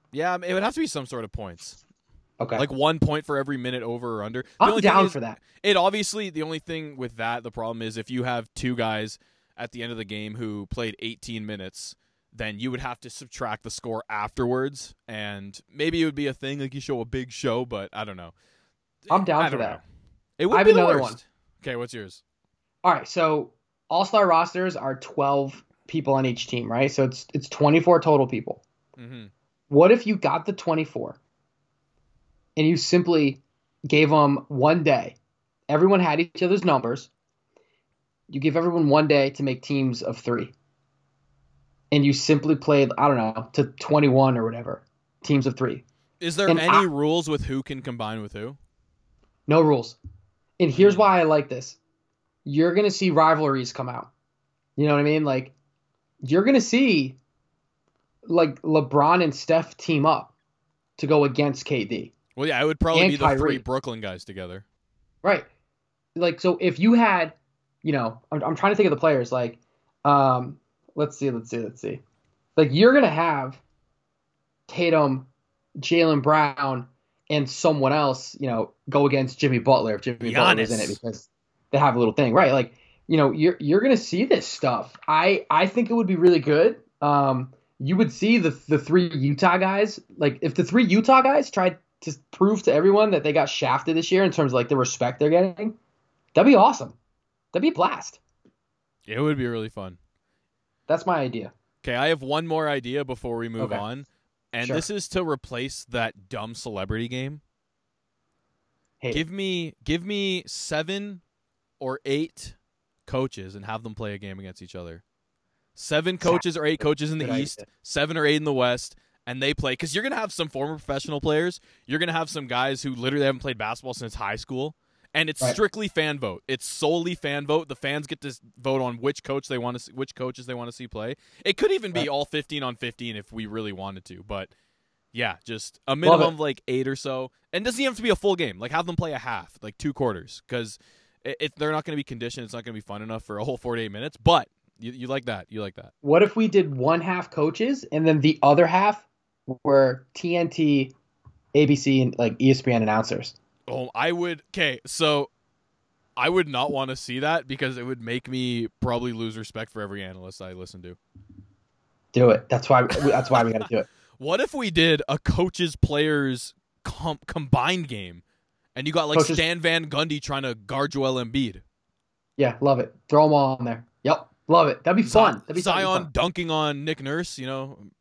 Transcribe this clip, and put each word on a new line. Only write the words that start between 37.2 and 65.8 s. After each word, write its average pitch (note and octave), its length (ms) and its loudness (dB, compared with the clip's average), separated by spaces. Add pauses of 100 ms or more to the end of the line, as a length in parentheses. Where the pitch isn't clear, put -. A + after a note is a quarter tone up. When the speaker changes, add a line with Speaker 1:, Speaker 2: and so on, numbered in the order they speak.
Speaker 2:
You C#3 120 -8
give D3+ 160 2
everyone E3+ 320 2
one D3+ 180 6
day C#3 240 4
to C#3+ 120 -8
make C3 200 -4
teams C3+ 400 -2
of B2 160 -6
three. - 340 -4 (1400)
And C#3+ 120 4
you C#3 80 4
simply D3+ 440 2
played, C#3 420 2
I C#3+ 100 4
don't C3+ 80 4
know, A2 380 -4
to C#3+ 100 2
twenty-one C3+ 720 2
or A2+ 80 -2
whatever, A#2 380 -8 (400)
teams C3+ 240 2
of C3 100 -2
three. C3 280 -4 (360)
Speaker 1:
Is E3+ 160 -4
there F#3+ 120 2
Speaker 2:
And E3 100 2
Speaker 1:
any D#3+ 100 0
Speaker 2:
I F#3 140 4
Speaker 1:
rules D#3 480 -2
with D3 140 -4
who C3+ 180 -6
can C3+ 200 -12
combine A2+ 380 -10
with G#2 120 -12
who? A2+ 240 -12 (880)
Speaker 2:
No D#3 160 4
rules. C#3+ 340 2 (640)
And E3 100 4
here's F#3+ 240 6
Speaker 1:
Hmm. F#3 60 0
Speaker 2:
why F#3+ 200 6
I - 40 4
like D3+ 240 2
this. B2 280 -12 (680)
You're D#3+ 300 2
gonna G#3 160 4
see F#3+ 200 0
rivalries D3+ 640 2
come B2 160 -8
out. A#2+ 220 -12 (640)
You D3 100 2
know D3+ 80 4
what D3 60 2
I D3 40 2
mean? D3+ 200 2
Like, C3+ 280 -2 (680)
you're D#3+ 240 2
gonna C4 160 6
see, G3 560 2 (1080)
like, E3 360 2
LeBron D#3 600 2
and C#3+ 100 -2
Steph - 420 -2
team D3 300 0
up - 280 0 (640)
to D3+ 80 -6
go D3 180 4
against C#3 400 0
K B2 200 -2
D. - 280 -8 (240)
Speaker 1:
Well, C#3 120 -4
yeah, B2+ 120 -2
it C#3+ 40 2
would D#3 160 0
probably E3 220 4
Speaker 2:
And F#3 100 4
Speaker 1:
be D3 40 -2
the D3 140 2
three C3+ 80 2
Speaker 2:
Kyrie. D3 200 0
Speaker 1:
Brooklyn B2+ 420 -6
guys F#2 240 -10
together. F#2 400 -12 (580)
Speaker 2:
Right. F#3 220 0 (720)